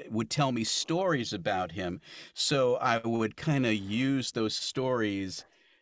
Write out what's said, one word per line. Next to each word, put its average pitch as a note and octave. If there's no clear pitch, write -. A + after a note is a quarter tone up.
would A2
tell C#3
me A#2
stories D#3+
about F#2
him. F2+
So B2+
I A#2+
would A2+
kinda C3
use A#2+
those A2
stories G#2+